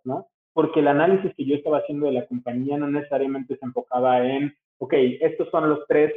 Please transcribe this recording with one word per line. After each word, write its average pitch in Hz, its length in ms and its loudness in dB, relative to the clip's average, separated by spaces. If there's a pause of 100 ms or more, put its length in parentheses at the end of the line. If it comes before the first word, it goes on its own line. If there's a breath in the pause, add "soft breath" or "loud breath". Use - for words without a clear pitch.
¿no? 135 240 -8 (260)
Porque 160 280 2
el 147 60 4
análisis 175 480 2
que 143 100 -6
yo 139 100 0
estaba 147 240 0
haciendo 147 280 -4
de 135 60 0
la 123 140 -2
compañía 123 500 -4
no 147 100 -2
necesariamente 139 720 -4
se - 80 -14
enfocaba 123 600 0
en, 139 300 -2 (240)
"Ok, - 140 -4 (280)
estos 160 300 0
son 156 180 2
los 147 180 0
tres, 151 300 4